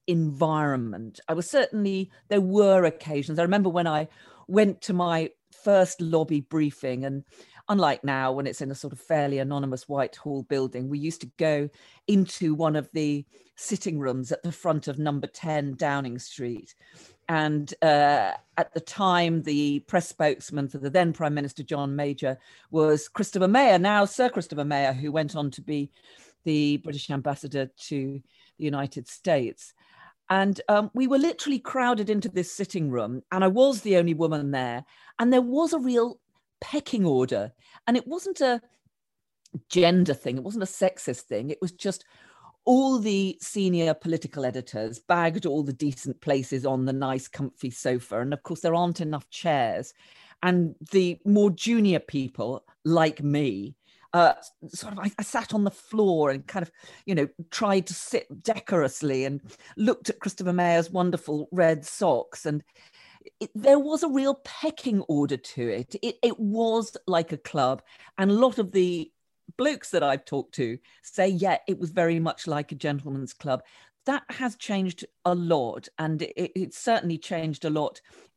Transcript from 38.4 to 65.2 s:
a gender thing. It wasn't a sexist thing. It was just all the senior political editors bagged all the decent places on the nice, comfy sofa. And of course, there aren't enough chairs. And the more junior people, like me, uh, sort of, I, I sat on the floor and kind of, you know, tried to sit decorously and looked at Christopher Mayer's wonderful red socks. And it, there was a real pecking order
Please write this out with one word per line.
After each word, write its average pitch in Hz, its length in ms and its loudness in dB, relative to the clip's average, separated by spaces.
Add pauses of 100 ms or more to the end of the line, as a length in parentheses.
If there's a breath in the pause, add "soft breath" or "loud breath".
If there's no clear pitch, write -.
a 247 200 2 (1080)
gender 175 460 4
thing. 127 220 -6
It 127 80 -8
wasn't 208 200 -6
a - 20 -4
sexist - 560 -4
thing. 123 280 -6
It - 120 -10
was 180 100 -4
just - 320 -6 (600 soft breath)
all 262 340 4
the 196 420 0
senior 175 540 0
political 156 500 -6
editors 120 560 -6
bagged 170 460 0
all 147 180 0
the 139 80 -4
decent 135 480 -6
places 135 440 -2
on 131 220 0
the 135 60 -2
nice, 131 360 -4
comfy 131 420 -8
sofa. 123 500 -4
And 135 120 -4
of 143 100 -6
course, - 180 -8
there 165 140 0
aren't 175 260 0
enough 151 300 -6
chairs. 127 640 -2 (500 soft breath)
And 175 320 2 (180)
the 180 320 2
more 202 260 6
junior 202 480 2
people, 123 680 -6 (200 soft breath)
like 160 380 4
me, 143 520 0 (400 soft breath)
uh, 170 200 8 (340)
sort - 240 -12
of, 196 80 -10
I, 202 180 -2
I 220 40 -4
sat 233 320 -4
on 208 100 2
the 196 60 0
floor 180 600 2
and 135 160 -4
kind 185 160 -6
of, 165 80 -8 (360 loud breath)
you 196 80 -2
know, 143 140 2 (220)
tried 196 380 0
to 175 60 -10
sit - 480 -6
decorously 151 840 -2
and 143 160 -6 (360 loud breath)
looked 220 340 0
at - 100 -8
Christopher 180 320 -4
Mayer's 170 380 2
wonderful 170 600 -2
red 165 340 2
socks. - 600 -2
And 147 160 -2 (800 soft breath)
it, 214 140 -8
there 269 240 6
was 294 240 -2
a 339 60 0
real 269 260 0 (100)
pecking 262 580 -4
order 143 360 0